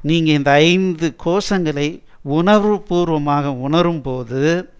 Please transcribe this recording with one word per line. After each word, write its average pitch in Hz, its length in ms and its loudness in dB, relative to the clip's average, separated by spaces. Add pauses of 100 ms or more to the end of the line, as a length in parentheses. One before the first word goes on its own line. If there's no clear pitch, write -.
நீங்க 160 300 2
இந்த 143 200 2
ஐந்து 165 640 2 (100)
கோஷங்களை 170 760 -2 (260)
உணர்வுபூர்வமாக 170 1160 0
உணரும்போது 143 1200 -2 (100)